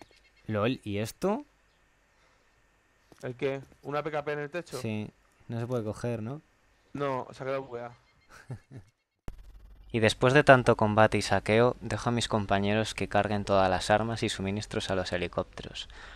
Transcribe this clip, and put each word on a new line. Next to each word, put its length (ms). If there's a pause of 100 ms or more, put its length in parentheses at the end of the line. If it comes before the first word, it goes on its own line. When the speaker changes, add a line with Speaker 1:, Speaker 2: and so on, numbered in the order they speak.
(480)
Speaker 1:
lol, 360
¿y 140
esto? 480 (1800)
Speaker 2:
¿El 140
qué? 260 (220)
¿Una 200
P 80
K 140
P 80
en 60
el 100
techo? 320
Speaker 1:
Sí, 280 (380)
no 120
se 80
puede 160
coger, 380
¿no? 200 (520)
Speaker 2:
No, 380
se 120
ha 20
quedado 180
bugueado. 300 (560)
Speaker 3:
<laughs> 400 (1000)
Y 100
después 340
de 80
tanto 340
combate 400
y 60
saqueo, 580
dejo 280
a 20
mis 160
compañeros 680
que 140
carguen 360
todas 280
las 180
armas 320
y 80
suministros 600
a 40
los 160
helicópteros. 800 (260)